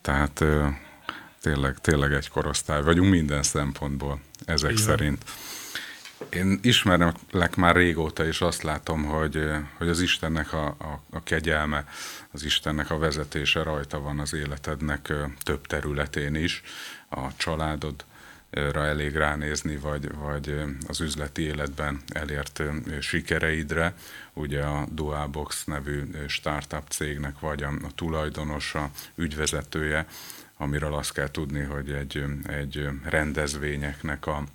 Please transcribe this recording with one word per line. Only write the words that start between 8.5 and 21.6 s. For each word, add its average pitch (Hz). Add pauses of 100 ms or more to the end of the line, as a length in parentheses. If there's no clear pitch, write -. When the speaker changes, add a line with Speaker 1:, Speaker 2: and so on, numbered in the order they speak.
Speaker 1:
látom, 78
hogy, 76
ö, 76 (200)
hogy 85
az 85
Istennek 80
a, 78
a, 73
a -
kegyelme, 76 (460)
az 73
Istennek 76
a 80
vezetése 76
rajta 76
van 71
az 73
életednek, 73
ö, 73 (180)
több 71
területén 73
is, 80 (480)
a -
családodra 76
elég 73
ránézni, 76
vagy, 73
vagy, 73
ö, 73 (240)
az 71
üzleti 73
életben 73